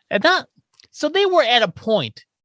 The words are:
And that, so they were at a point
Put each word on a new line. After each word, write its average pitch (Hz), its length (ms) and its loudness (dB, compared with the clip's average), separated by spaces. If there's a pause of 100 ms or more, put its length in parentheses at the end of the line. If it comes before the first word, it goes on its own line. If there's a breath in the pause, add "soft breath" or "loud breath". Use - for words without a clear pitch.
And 202 140 -2
that, 349 240 0 (440)
so - 180 -4
they 381 160 0
were 359 180 2
at 233 200 2
a 202 40 0
point 175 580 -4 (200)